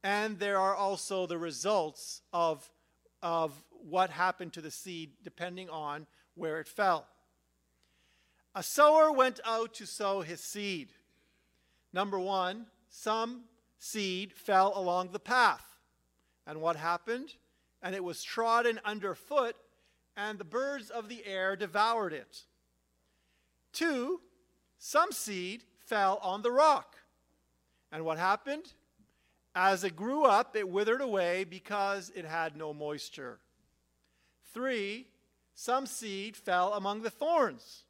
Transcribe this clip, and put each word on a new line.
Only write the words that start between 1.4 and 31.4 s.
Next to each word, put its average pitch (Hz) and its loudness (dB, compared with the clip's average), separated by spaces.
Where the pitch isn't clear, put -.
of, 165 0
of 165 0
what 180 0
happened 175 -2
to 170 -14
the 151 -12
seed 165 -12
depending 180 -10
on 151 -8
where 160 -4
it - -14
fell. 180 2
A 185 -6
sower 302 8
went 262 4
out 226 -2
to 208 -14
sow 196 -2
his 160 -8
seed. 196 -6
Number 196 0
one, 190 -2
some 226 -4
seed 190 -6
fell 196 4
along 180 0
the 190 -10
path. 220 2
And 156 -10
what 165 2
happened? 175 -4
"And 185 -6
it 190 -6
was 175 -8
trodden 233 2
underfoot, 214 -2
and 208 -6
the 196 -12
birds 247 -6
of 226 -8
the 226 -14
air 190 -2
devoured 208 0
it." - -14
Two, 320 -2
some 311 2
seed 202 -8
fell 196 2
on 202 -4
the 240 2
rock. 285 4
And 160 -8
what 160 -2
happened? 214 0
"As 185 4
it 180 -2
grew 254 0
up, 220 6
it 202 -2
withered 208 0
away 190 0